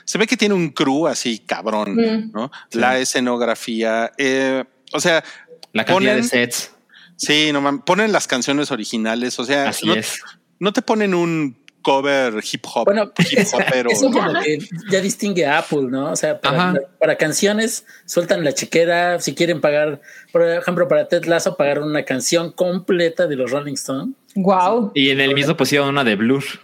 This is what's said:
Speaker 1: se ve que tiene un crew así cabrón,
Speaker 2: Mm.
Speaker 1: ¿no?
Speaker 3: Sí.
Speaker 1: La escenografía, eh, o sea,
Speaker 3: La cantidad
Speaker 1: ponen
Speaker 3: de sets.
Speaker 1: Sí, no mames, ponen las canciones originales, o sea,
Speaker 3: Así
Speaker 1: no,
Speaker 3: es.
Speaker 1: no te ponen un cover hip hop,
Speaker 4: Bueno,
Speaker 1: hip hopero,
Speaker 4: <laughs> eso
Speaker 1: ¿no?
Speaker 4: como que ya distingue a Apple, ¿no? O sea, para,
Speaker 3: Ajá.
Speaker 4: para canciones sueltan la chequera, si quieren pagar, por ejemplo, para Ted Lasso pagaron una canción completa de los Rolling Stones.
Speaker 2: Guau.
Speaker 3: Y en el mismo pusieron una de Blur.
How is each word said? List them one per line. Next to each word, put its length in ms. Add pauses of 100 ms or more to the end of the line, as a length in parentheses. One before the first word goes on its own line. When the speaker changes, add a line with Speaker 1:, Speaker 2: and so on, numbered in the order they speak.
Speaker 1:
se 120
ve 100
que 100
tiene 180
un 140
crew 380
así 320
cabrón, 560
Speaker 2:
Mm. 380
Speaker 1:
¿no? 180 (200)
Speaker 3:
Sí. 80
Speaker 1:
La 200
escenografía, 1160
eh, 460 (300)
o 60
sea, 240 (500)
Speaker 3:
La 120
cantidad 280
Speaker 1:
ponen 100
Speaker 3:
de 60
sets. 420 (460)
Speaker 1:
Sí, 340
no 100
mames, 240
ponen 280
las 140
canciones 440
originales, 680
o 60
sea, 240
Speaker 3:
Así 180
Speaker 1:
no, 60
Speaker 3:
es. 260 (400)
Speaker 1:
no 140
te 80
ponen 320
un 440 (240)
cover 680
hip 240
hop, 120
Speaker 4:
Bueno, 260 (180)
Speaker 1:
hip 240
hopero, 360
Speaker 4:
<laughs> 20
eso 180
Speaker 1:
¿no? 80
Speaker 4:
como 240
que 180 (300)
ya 120
distingue 440
a 140
Apple, 300
¿no? 220
O 40
sea, 240
para, 320
Speaker 3:
Ajá. 80 (180)
Speaker 4:
para 200
canciones 680 (200)
sueltan 400
la 80
chequera, 680
si 160
quieren 240
pagar, 420 (300)
por 160
ejemplo, 400
para 220
Ted 160
Lasso 320
pagaron 320
una 160
canción 480
completa 720
de 80
los 160
Rolling 220
Stones. 420 (200)
Speaker 2:
Guau. 580
Speaker 3:
Y 160
en 120
el 120
mismo 240
pusieron 320
una 140
de 120
Blur. 280 (200)